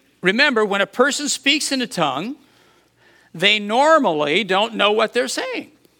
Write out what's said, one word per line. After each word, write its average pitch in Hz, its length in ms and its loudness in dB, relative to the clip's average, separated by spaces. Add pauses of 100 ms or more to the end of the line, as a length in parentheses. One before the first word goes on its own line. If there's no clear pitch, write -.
(220)
Remember, 220 420 2
when 196 180 0
a 190 40 0
person 277 420 0
speaks 277 440 -2
in 262 100 -2
a 233 60 -4
tongue, 160 480 -4 (1000)
they 202 220 0
normally 208 880 2
don't 202 320 -2
know 196 160 2
what 220 220 0
they're 254 140 -2
saying. 494 440 -8 (280)